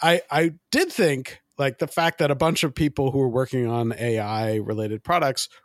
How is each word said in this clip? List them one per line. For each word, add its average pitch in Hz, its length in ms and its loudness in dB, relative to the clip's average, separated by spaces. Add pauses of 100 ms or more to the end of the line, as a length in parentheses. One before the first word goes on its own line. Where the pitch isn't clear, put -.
I, 170 260 4
I 160 260 2 (180)
did 330 200 0
think, 143 480 0 (160)
like, 139 220 -2
the 165 80 -2
fact 165 320 0
that 147 140 2
a - 20 2
bunch 160 300 0
of 143 100 -2
people 143 380 0
who 139 60 0
were 131 100 2
working 127 400 -2
on 117 280 0
A 113 220 -2
I 107 380 -2
related 107 480 -4
products 156 440 0 (160)